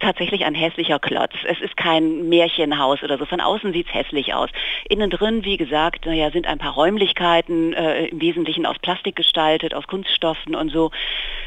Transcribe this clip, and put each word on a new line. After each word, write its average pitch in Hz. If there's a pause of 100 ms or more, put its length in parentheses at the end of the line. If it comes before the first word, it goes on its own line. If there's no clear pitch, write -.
tatsächlich 185
ein 151
hässlicher 160
Klotz. - (120)
Es -
ist -
kein 160
Märchenhaus 147
oder 147
so. 143
Von 180
außen 196
sieht's 170
hässlich -
aus. 123 (400)
Innen 202
drin, 208
wie 196
gesagt, 156
naja, 160
sind 165
ein 208
paar 147
Räumlichkeiten, 170
äh, 160
im 156
Wesentlichen 165
aus -
Plastik 180
gestaltet, 160
aus 147
Kunststoffen 165
und 156
so. 160 (540)